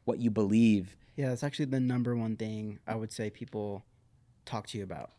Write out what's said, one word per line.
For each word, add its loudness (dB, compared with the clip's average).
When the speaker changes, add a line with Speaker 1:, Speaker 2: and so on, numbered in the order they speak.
Speaker 1:
what 0
you 4
believe." 6
Speaker 2:
Yeah, -2
that's -4
actually -2
the 0
number 2
one -2
thing -6
I -4
would -6
say -4
people -8
talk -6
to -10
you -6
about. -12